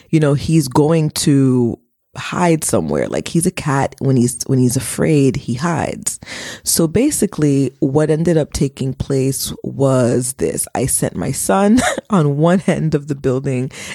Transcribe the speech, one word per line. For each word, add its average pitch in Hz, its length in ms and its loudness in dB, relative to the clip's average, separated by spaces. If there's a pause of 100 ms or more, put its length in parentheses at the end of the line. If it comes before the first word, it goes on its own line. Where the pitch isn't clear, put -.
(100)
you 160 100 4
know, 147 140 2
he's 156 340 0
going 151 420 2
to 131 680 2 (360)
hide 170 480 0
somewhere. 73 460 0
Like, 71 200 -4
he's 165 180 0
a 180 40 2
cat. 139 480 -2
When 131 180 2
he's, 123 280 0
when 135 140 0
he's 123 180 2
afraid, 139 600 2
he - 180 -6
hides. 139 680 -4 (420)
So - 240 0
basically 156 960 0
what 151 300 2
ended 165 260 2
up 147 160 0
taking 135 400 -4
place 135 580 -2 (140)
was 127 680 0
this. - 400 -4
I 123 120 -4
sent - 300 -4
my 170 160 -4
son 202 480 2 (140)
<laughs> - 160 -10
on 147 260 2
one 170 300 2
end 156 280 0
of 143 140 -4
the 147 60 -4
building, 135 560 -4 (240)